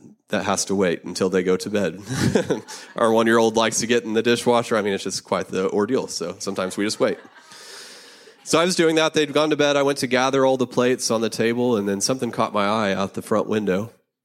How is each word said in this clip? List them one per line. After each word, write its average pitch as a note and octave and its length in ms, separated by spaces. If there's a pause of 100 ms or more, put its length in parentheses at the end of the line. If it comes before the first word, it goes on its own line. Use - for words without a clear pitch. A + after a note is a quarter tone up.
(300)
that F#2 160
has G2 200
to G2 100
wait F#2 280
until F#2 260
they F#2 120
go F#2 160
to - 140
bed. F#2+ 300 (480)
<laughs> - 460
Our A2+ 160
one-year-old A2+ 440
likes A2+ 240
to A#2+ 80
get A#2+ 160
in A2 100
the A2 80
dishwasher. A#2 560
I G#2 60
mean, G2+ 100
it's G2 100
just - 200
quite - 240
the F#2+ 220
ordeal, G#2 380
so F2+ 300
sometimes F#2+ 400
we G2+ 80
just G#2+ 140
wait. A2 180 (1300)
So - 160
I E3 60
was F3+ 100
doing D#3+ 200
that. D#3+ 200
They'd D3 180
gone D3+ 160
to D3+ 80
bed. C#3+ 180
I C#3+ 60
went C#3 180
to C#3 80
gather C3 380
all C3 120
the B2 100
plates B2 420
on A2+ 120
the A2 80
table, A#2 480
and G2+ 120
then G2 100
something B2+ 320
caught A2 220
my G#2 120
eye G#2 280
out G2 220
the A2 80
front G#2+ 240
window. G#2+ 440 (340)